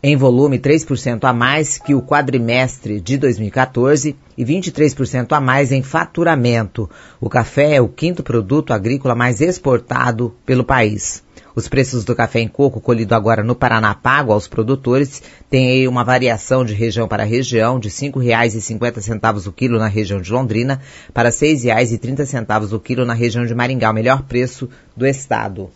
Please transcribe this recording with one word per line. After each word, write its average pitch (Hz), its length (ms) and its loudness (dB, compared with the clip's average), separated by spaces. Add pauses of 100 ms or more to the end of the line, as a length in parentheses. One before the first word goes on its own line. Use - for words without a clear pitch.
em 143 100 4
volume 131 420 4
três 156 260 2
por 131 140 -2
cento 120 260 -4
a 131 80 4
mais 131 460 0
que - 160 0
o 127 80 0
quadrimestre 127 960 0
de 127 160 -2
dois 131 220 0
mil 107 100 -4
e - 20 -6
quatorze 131 640 0 (220)
e 127 80 -4
vinte 175 220 -2
e 170 40 -4
três 143 220 2
por 135 140 -2
cento 123 280 -2
a 147 60 2
mais 135 320 2
em 135 100 0
faturamento. 123 1080 0 (280)
O - 120 -4
café 143 460 2
é 131 40 6
o 117 80 4
quinto 175 340 -4
produto 123 520 0
agrícola 123 400 -2
mais 120 260 0
exportado 123 960 0 (100)
pelo 127 180 2
país. 117 600 0 (300)
Os - 140 -6
preços 127 360 0
do 120 100 -2
café - 260 0
em 113 80 -2
coco 135 340 0
colhido 113 320 0
agora 110 280 2
no 117 120 0
Paraná 110 400 2
pago 131 360 0
aos 104 160 2
produtores 135 760 -2 (260)
têm 131 220 2
aí 131 180 2
uma 123 160 0
variação 127 640 2
de 107 80 -2
região 113 340 -2
para 107 160 -2
região, 120 560 0
de 107 80 -6
cinco 135 300 -6
reais 120 360 2
e 110 60 -4
cinquenta 113 400 -6
centavos 104 460 -4
o 98 60 -10
quilo 117 260 0
na 110 80 0
região 101 340 -2
de 87 100 -10
Londrina 127 520 -2 (320)
para 117 160 2
seis 147 340 2
reais 117 280 2
e 117 40 -2
trinta 135 300 -4
centavos 107 480 -4
o 107 60 -4
quilo 123 260 -2
na 117 80 -2
região 120 320 0
de 117 80 -4
Maringá, 120 360 0
o 110 40 0
melhor 123 300 2
preço 127 440 -4 (260)
do 120 120 -2
estado. 107 680 -4